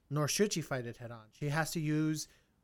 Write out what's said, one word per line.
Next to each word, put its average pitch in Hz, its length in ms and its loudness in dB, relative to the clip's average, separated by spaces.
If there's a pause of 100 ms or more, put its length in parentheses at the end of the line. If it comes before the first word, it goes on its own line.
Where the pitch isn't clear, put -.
nor 147 180 2
should 202 260 2
she 165 100 0
fight 127 240 -4
it 117 100 -8
head 117 140 -12
on. 113 220 -16
She 147 180 -4
has 151 220 0
to 170 80 -2
use 151 460 2 (380)